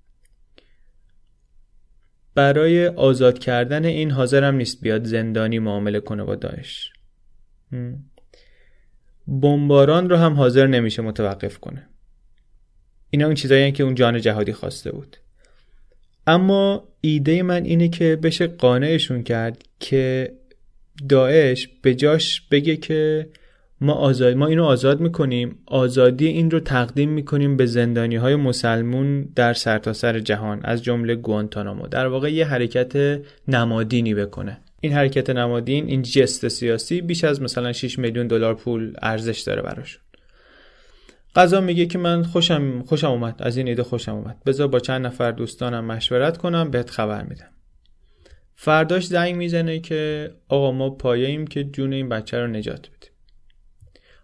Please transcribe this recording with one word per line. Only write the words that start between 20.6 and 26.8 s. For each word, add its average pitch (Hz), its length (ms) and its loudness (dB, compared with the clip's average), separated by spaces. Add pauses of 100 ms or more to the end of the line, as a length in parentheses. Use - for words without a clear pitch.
داعش 135 600 4 (120)
به 127 140 4
جاش 147 460 2 (100)
بگه 147 260 2
که 156 520 -2 (520)
ما 143 120 2
آزاد، 127 420 4
ما 143 120 2
اینو 160 160 4
آزاد 139 380 4
می‌کنیم، 135 640 -2
آزادی 127 600 4
این 165 240 2
رو 165 80 2
تقدیم 139 500 0